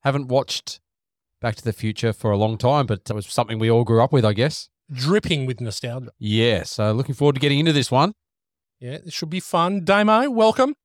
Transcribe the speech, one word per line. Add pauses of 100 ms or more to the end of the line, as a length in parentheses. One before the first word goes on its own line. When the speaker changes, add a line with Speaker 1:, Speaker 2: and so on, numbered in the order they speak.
Speaker 1:
Haven't
watched (600)
Back
to
the
Future
for
a
long
time,
but
it
was
something
we
all
grew
up
with,
I
guess. (220)
Speaker 2:
Dripping
with
nostalgia.
Speaker 1:
Yeah,
so
looking
forward
to
getting
into
this
one. (640)
Speaker 2:
Yeah, (120)
it
should
be
fun.
Damo,
welcome.